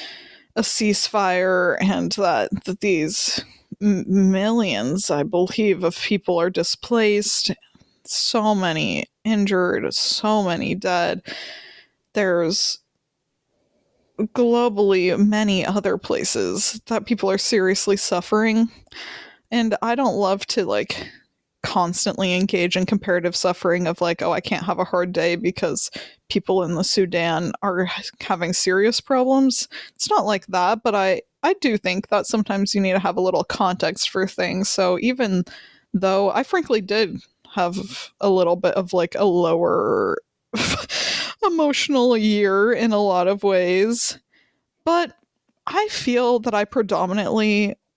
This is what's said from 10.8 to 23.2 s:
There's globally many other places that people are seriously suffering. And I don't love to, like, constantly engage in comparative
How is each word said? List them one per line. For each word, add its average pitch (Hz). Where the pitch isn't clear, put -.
There's 180
globally 214
many 208
other 196
places -
that 214
people 196
are 196
seriously 196
suffering. 220
And 226
I 233
don't 254
love 196
to, 202
like, -
constantly 180
engage 180
in 185
comparative 175